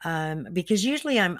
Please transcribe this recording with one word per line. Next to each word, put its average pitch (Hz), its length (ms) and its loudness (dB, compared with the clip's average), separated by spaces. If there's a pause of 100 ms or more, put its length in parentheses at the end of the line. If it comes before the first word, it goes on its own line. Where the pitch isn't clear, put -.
Um, 160 480 -2
because 185 320 0
usually 277 360 2
I'm, 175 200 2